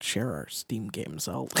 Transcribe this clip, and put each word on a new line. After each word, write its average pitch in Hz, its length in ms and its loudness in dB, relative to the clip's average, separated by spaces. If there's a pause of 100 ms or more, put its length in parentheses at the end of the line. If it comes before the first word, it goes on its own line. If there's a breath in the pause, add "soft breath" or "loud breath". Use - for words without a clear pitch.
share 117 320 2
our 73 160 -2
Steam - 400 -2
games. - 380 -2
I'll, - 220 -2 (100)